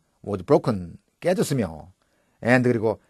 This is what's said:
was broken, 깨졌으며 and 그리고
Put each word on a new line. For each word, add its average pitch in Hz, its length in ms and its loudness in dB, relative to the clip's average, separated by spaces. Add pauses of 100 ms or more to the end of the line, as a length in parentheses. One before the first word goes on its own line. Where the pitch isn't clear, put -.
(260)
was 101 180 -6
broken, 113 540 0 (220)
깨졌으며 123 720 -2 (520)
and 123 240 4
그리고 110 420 0